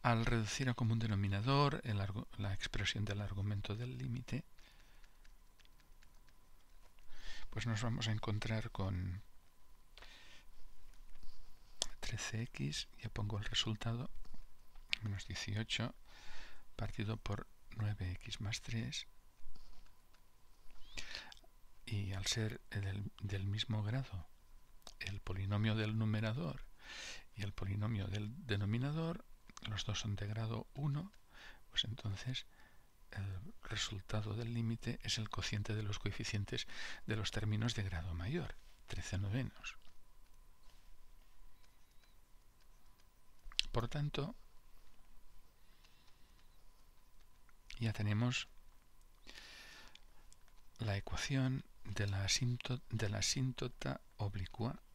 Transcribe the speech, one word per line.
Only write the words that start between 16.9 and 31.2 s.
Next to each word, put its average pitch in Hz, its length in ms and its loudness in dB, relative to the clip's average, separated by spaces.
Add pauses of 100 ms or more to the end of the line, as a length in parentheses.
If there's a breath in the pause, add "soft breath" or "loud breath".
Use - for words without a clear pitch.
por - 300 -2 (300)
nueve 104 360 0
X - 280 -4
más 101 220 0
tres. 117 440 -2 (2750 loud breath)
Y 98 280 0
al 95 140 0
ser 110 340 2 (100)
del, 101 500 0
del 98 260 0
mismo 107 380 2
grado 107 440 0 (680)
el 101 220 -2
polinomio 101 540 4
del 110 240 4
numerador 110 680 2 (680 loud breath)
y 101 80 -4
el 101 100 0
polinomio 101 540 2
del 104 400 -2
denominador, 131 800 2 (380)
los 107 220 -2
dos 104 160 0
son 104 160 0
de 104 100 -2
grado 110 480 0
uno, 147 380 0 (560 loud breath)